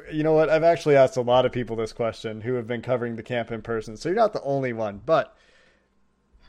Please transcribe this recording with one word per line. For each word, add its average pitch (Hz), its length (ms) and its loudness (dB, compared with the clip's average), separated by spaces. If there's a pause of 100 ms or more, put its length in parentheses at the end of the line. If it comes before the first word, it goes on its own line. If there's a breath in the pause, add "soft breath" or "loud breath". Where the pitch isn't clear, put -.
(120)
you 151 120 -2
know 156 100 2
what? 156 160 4
I've 156 140 2
actually 160 320 4
asked 131 220 6
a 127 40 -2
lot 123 240 4
of 120 60 2
people 113 240 -6
this 110 180 -6
question 110 480 -6
who 127 140 -4
have 117 120 -6
been 120 140 -6
covering 120 340 -4
the 110 80 -12
camp 120 280 -4
in 113 100 -8
person, 110 360 -8
so 156 120 -8
you're 185 60 0
not 220 180 2
the - 80 -6
only 135 320 -4
one. 104 320 -6
But 147 300 0 (1120 soft breath)